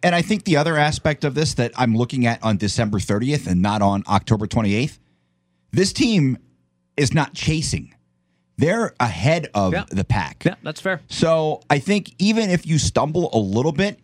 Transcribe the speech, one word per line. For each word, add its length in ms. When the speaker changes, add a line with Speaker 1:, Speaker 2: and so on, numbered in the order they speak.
Speaker 1:
and 120
I 60
think 240
the 120
other 200
aspect 460
of 120
this 200
that 200
I'm 200
looking 300
at 180
on 140
December 420
thirtieth 480
and 140
not 200
on 260
October 400
twenty-eighth, 520
this 220
team 440
is 180
not 200
chasing. 600
They're 440
ahead 560
of 180
Speaker 2:
Yeah. 160
Speaker 1:
the 160
pack. 400
Speaker 2:
Yeah, 160
that's 180
fair. 300
Speaker 1:
So 520
I 80
think 400
even 320
if 160
you 100
stumble 560
a 60
little 320
bit, 320